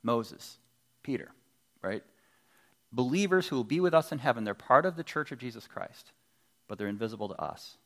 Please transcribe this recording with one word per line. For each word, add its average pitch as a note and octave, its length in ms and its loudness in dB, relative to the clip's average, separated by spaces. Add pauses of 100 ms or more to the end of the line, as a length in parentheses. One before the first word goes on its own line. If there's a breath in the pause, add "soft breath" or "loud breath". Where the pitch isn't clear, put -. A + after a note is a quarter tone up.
Moses, A#2 560 -4 (440)
Peter, - 280 -6 (500)
right? G2 220 -6 (880 soft breath)
Believers F3 560 2
who D3 80 -2
will A#2+ 80 0
be C#3+ 160 0
with F3 140 4
us D#3+ 160 6
in D3+ 80 -4
heaven, A#2+ 260 0
they're G2+ 100 -2
part C#3 300 6
of F3+ 120 0
the E3 80 -8
church - 280 -6
of B2 60 -12
Jesus A#2+ 280 -12
Christ, - 460 -14 (540)
but G#2 100 -10
they're G#2 120 -2
invisible G#2+ 400 -4
to - 120 -8
us. - 460 -10